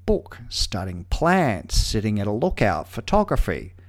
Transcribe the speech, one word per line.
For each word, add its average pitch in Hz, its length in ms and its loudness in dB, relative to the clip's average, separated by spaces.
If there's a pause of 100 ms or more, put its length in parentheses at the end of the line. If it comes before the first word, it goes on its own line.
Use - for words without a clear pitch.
book, - 320 0 (120)
studying 92 560 -4
plants, 156 720 2
sitting 107 420 2
at 98 80 0
a 104 40 0
lookout, 107 560 0
photography, 131 840 0 (160)